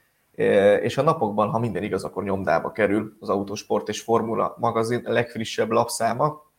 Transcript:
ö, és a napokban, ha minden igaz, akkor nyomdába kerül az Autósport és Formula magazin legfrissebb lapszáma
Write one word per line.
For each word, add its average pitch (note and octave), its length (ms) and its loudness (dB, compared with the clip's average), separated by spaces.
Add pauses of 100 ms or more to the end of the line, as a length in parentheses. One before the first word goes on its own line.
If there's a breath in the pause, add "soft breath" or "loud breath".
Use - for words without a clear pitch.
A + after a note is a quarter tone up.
(360)
ö, G#2 400 6
és - 220 0
a C#3 40 2
napokban, A2 480 2
ha A2+ 100 -2
minden G2+ 240 -2
igaz, F#2+ 200 -4
akkor - 200 -6
nyomdába F#2+ 480 0
kerül G#2+ 480 0
az G#2 100 -6
Autósport G2+ 600 -2
és G#2 120 -8
Formula A2 580 0
magazin A2+ 440 0
legfrissebb A2+ 680 -2
lapszáma A#2 760 0 (160)